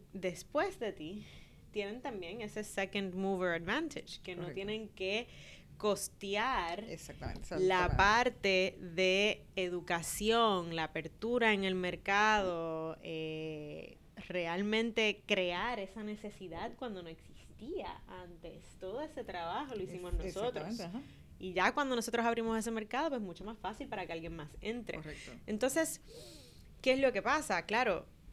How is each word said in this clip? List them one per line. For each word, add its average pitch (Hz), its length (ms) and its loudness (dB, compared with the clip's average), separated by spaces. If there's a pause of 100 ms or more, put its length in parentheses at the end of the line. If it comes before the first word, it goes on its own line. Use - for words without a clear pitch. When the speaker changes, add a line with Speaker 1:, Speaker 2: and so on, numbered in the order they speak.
(140)
Speaker 1:
después 196 680 -2
de 208 140 -4
ti 180 320 -10 (460)
tienen 208 300 -4
también 208 400 -6
ese 214 220 -6
second 196 520 -2
mover 185 460 2
advantage, 262 640 -4
que 180 120 -8
no 170 80 -4
Speaker 2:
Correcto. 175 120 -6
Speaker 1:
tienen 208 340 -4
que 202 380 -2 (500)
costear 202 1080 0
Speaker 2:
Exactamente, - 560 -8
esa - 180 -4
Speaker 1:
la 185 280 6
Speaker 2:
forma. - 100 6
Speaker 1:
parte 202 840 6
de 185 640 4 (120)
educación, 180 1200 2
la 160 80 0
apertura 220 680 2
en 196 120 2
el 190 100 2
mercado, 180 1300 2
eh, 156 960 -6 (320)
realmente 208 960 0
crear 196 540 0
esa 202 240 -10
necesidad 208 760 -8
cuando 202 260 -8
no 165 60 -12
existía - 260 -16 (720)
antes. 175 720 -14
Todo 202 220 -6
ese 302 220 -8
trabajo 190 520 -6
lo 196 60 -6
hicimos 180 320 -6
Speaker 2:
Es-, 180 220 -2
Speaker 1:
nosotros. 190 320 -2
Speaker 2:
exactamente, 220 160 -6
ajá. 196 180 -6 (380)
Speaker 1:
Y 185 140 -6
ya 185 200 4
cuando 269 220 2
nosotros 226 300 0
abrimos 226 320 2
ese 220 140 -2
mercado, 233 380 -2
pues 254 120 -2
mucho 180 220 -8
más 214 160 -8
fácil 214 280 -6
para 196 180 -6
que 165 80 -6
alguien 165 220 -6
más 151 140 -8 (120)
entre. 226 360 -4
Speaker 2:
Correcto. 151 340 -10 (160)
Speaker 1:
Entonces, 262 540 2 (800)
¿qué 254 120 6
es 269 60 4
lo 262 140 6
que 196 100 2
pasa? 240 420 2
Claro, 214 400 2 (280)